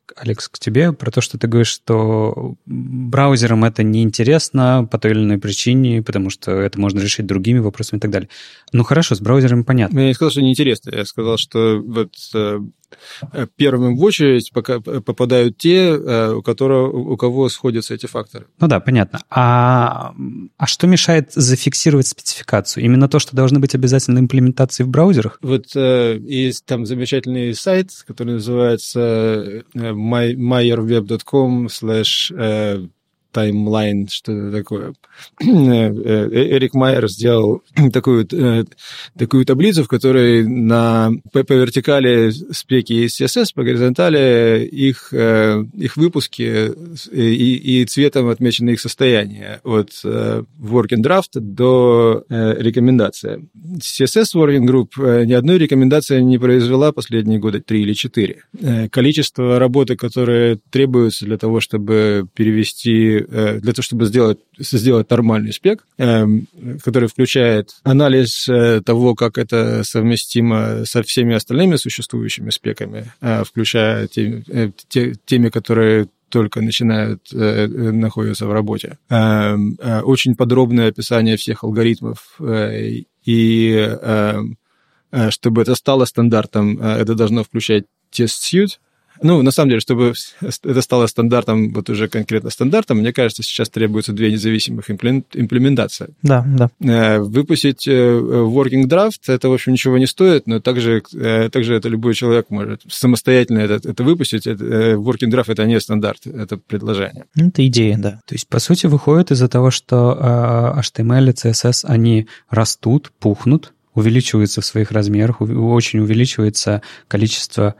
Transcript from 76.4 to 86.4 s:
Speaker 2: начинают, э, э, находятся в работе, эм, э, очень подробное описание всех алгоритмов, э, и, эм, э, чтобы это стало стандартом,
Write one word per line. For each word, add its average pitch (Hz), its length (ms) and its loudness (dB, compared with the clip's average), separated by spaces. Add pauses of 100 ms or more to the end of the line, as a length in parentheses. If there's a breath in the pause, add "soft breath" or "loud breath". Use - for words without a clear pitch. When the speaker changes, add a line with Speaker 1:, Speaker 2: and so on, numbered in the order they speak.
Speaker 2:
начинают, 110 720 -2
э, 127 40 -10
э, 107 300 0 (240)
находятся 110 560 -4
в 104 60 -2
работе, 104 440 -6 (120)
эм, 107 720 0
э, 117 200 -2
очень 127 340 0
подробное 120 520 2
описание 113 480 0
всех 110 280 -6
алгоритмов, 113 760 -4
э, 110 640 -6 (240)
и, 113 500 2
эм, 107 800 -2 (540)
э, 113 180 0
чтобы 117 340 0
это 123 120 0
стало 135 300 0
стандартом, 107 760 0